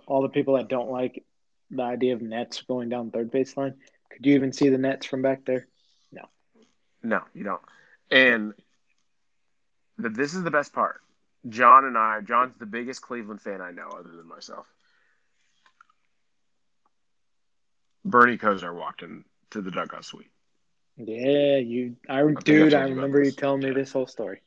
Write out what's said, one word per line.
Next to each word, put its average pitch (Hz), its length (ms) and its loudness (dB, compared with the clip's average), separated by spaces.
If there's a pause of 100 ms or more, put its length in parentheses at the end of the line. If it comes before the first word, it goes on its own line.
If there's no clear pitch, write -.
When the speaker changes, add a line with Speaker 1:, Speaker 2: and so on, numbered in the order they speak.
Speaker 1:
all 135 160 0
the 135 60 -2
people 135 280 0
that 120 120 -4
don't 127 220 -4
like 127 340 -6 (460)
the 131 120 -6
idea 123 320 -2
of 113 80 -6
Nets 117 400 -10
going 123 260 -6
down 117 220 -6
third 117 220 -6
baseline, 135 420 -4 (360)
could - 160 -16
you 143 80 6
even 135 180 2
see 143 160 2
the 131 100 4
Nets 135 280 -4
from 131 160 -6
back 135 220 -2
there? 127 220 -4 (460)
No. - 100 -20 (800)
Speaker 2:
No, 110 200 -2 (120)
you 123 100 -14
don't. 95 180 -6 (480)
And 117 440 4 (1500)
th-, 113 140 -6
this 147 200 -4
is 185 80 -6
the 165 80 -4
best 147 220 -2
part. - 280 -4 (480)
John 123 360 8
and 127 140 -4
I, 110 220 0
John's 120 380 0
the 117 80 -14
biggest 120 360 -10
Cleveland 110 400 -12
fan 98 180 -10
I 90 100 -12
know 85 180 -16
other 87 280 -16
than 82 120 -20
myself. - 380 -20 (3500)
Bernie 120 340 6
Kosar 95 360 -2
walked 76 280 -10
into 87 600 -16
the 92 80 -8
dugout 87 340 -8
suite. - 260 -20 (680)
Speaker 1:
Yeah, 135 600 0
you, 123 400 -4 (120)
I, 135 120 -2
Speaker 2:
I 147 40 6
think 151 140 2
I - 40 -12
Speaker 1:
dude, 151 280 6
Speaker 2:
told 147 40 6
Speaker 1:
I 135 120 2
Speaker 2:
you 135 60 -4
about 131 40 -6
Speaker 1:
remember 139 240 0
you 143 60 4
Speaker 2:
this. 135 100 0
Speaker 1:
telling 139 240 -2
me 135 80 -2
Speaker 2:
Yeah. 131 60 -4
Speaker 1:
this 135 180 -4
whole 127 140 -2
story. 98 400 -10